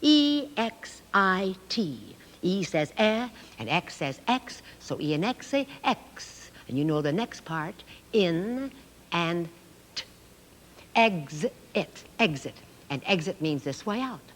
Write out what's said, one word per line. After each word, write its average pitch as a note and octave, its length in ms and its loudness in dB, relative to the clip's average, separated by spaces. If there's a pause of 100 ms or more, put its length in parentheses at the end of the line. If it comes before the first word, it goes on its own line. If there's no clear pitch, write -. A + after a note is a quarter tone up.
E D4 560 6
X - 460 -4 (100)
I F#3+ 420 4 (140)
T. C#3 480 -4 (260)
E F#3 220 2
says D3+ 320 0
eh, A3 320 2 (300)
and A2 100 -6
X E3 260 0
says C#3 320 -4
X, - 360 -2 (180)
so - 200 -6
E D3+ 140 0
and D3+ 100 2
X B3+ 220 -2
say C#4 200 0 (180)
X. - 680 -4 (180)
And B2 100 -2
you D3 60 2
know D#3 180 2
the D3 100 2
next A3 320 -4
part, D#3+ 300 -6 (380)
in G#3+ 600 2 (400)
and E3+ 360 0 (460)
t. - 100 -10 (920)
Exit, F3+ 560 2 (680)
exit. D3+ 360 0 (360)
And C3+ 160 -4
exit F3+ 340 0
means D3+ 220 0
this - 240 -6
way G#3 140 -2
out. B3+ 200 -6 (160)